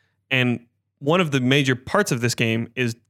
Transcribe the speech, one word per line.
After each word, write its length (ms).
And 360
one 220
of 100
the 80
major 360
parts 360
of 100
this 140
game 400
is 200